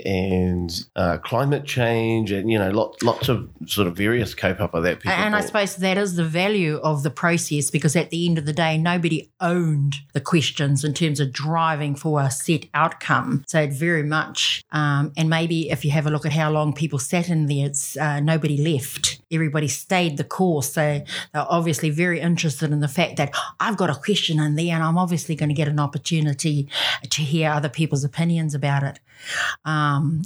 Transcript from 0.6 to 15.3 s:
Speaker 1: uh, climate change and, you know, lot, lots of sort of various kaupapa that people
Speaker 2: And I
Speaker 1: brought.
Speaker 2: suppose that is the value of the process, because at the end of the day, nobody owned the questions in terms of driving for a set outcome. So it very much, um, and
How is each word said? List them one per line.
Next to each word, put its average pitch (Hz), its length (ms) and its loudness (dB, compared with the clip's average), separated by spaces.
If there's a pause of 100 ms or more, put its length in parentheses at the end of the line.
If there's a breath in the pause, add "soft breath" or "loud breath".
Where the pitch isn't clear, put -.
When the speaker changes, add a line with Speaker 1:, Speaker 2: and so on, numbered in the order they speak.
Speaker 1:
uh, 87 240 0
climate 139 460 0
change 113 680 0
and, 101 200 -2
you 110 80 4
know, 95 120 2
lot, - 320 -2
lots 120 280 2
of - 180 -2 (180)
sort 98 220 0
of 85 80 -4
various 107 380 0
kaupapa 95 480 -2
that 85 180 0
people 180 120 0
Speaker 2:
And 202 220 0
I 214 40 2
Speaker 1:
brought. 202 80 -2
Speaker 2:
suppose 202 300 -2
that 185 200 0
is 196 200 0
the 170 80 2
value 170 600 0
of 147 180 2
the 151 80 -2
process, 165 600 0
because 160 260 0
at 165 140 0
the 170 180 0
end 170 80 2
of 156 80 -4
the 151 80 -2
day, 160 240 2
nobody 165 540 0 (100)
owned 160 560 2 (160)
the 143 80 -2
questions 143 640 0
in 151 100 0
terms 151 260 0
of 135 120 0
driving 151 600 0
for 147 260 0
a 135 80 2
set 151 460 0
outcome. 143 720 0
So 156 160 2
it 143 100 0
very 160 300 0
much, - 600 -2 (100)
um, 147 440 0
and 160 140 2